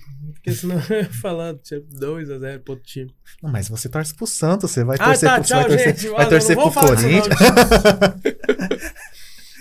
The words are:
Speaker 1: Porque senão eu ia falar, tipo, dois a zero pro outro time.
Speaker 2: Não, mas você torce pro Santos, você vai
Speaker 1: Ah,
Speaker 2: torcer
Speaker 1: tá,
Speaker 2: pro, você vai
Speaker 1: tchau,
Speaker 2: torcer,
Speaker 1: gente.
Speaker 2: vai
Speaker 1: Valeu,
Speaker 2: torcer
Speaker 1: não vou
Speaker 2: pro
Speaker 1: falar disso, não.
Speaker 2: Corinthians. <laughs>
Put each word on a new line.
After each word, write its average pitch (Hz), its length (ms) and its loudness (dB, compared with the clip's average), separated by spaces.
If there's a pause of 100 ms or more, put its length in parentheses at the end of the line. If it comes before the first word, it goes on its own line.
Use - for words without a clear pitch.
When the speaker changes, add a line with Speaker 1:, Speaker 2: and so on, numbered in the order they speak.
(340)
Speaker 1:
Porque - 180 -6
senão 175 260 -4 (120)
eu 220 120 0
ia - 80 -6
falar, 165 440 -8
tipo, 147 320 -14 (120)
dois 151 320 -8
a 135 80 -10
zero 135 220 -10
pro 135 140 -12
outro - 120 -20
time. 131 280 -14 (280)
Speaker 2:
Não, 156 80 -6
mas 101 180 -4
você 113 200 -8
torce 156 260 -6
pro 226 120 -10
Santos, 175 440 -2
você 120 140 -2
vai 131 160 -2
Speaker 1:
Ah, 208 60 0
Speaker 2:
torcer 254 220 4
Speaker 1:
tá, 254 80 4
Speaker 2:
pro, - 100 0
você 254 80 0
vai 262 80 4
Speaker 1:
tchau, - 80 2
Speaker 2:
torcer, 240 260 4
Speaker 1:
gente. 214 120 -8
Speaker 2:
vai 208 160 2
Speaker 1:
Valeu, - 60 0
Speaker 2:
torcer 165 260 2
Speaker 1:
não 269 60 2
vou 320 100 4
Speaker 2:
pro 285 100 0
Speaker 1:
falar 135 120 6
disso, 117 140 2
não. 190 140 4
Speaker 2:
Corinthians. 202 1600 2 (100)
<laughs> - 100 -20 (540)